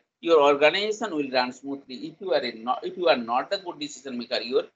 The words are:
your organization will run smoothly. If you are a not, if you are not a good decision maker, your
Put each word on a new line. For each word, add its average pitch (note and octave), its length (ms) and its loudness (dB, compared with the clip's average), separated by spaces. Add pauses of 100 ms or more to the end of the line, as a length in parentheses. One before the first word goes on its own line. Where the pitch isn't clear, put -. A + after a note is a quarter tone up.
(200)
your E3 220 6
organization E3+ 720 2
will C#3+ 140 -2
run B2+ 240 0
smoothly. C#3 420 -12
If D#3 240 -12
you F#3 140 -2
are C#3+ 80 2
a B2 120 -4
not, A#2 320 -4
if F3+ 120 -8
you F3 100 0
are C#3+ 100 6
not A#2+ 360 -2
a G3 40 -2
good F3 220 -10
decision C3+ 380 -10
maker, A#2 240 -4
your B2+ 220 -2 (120)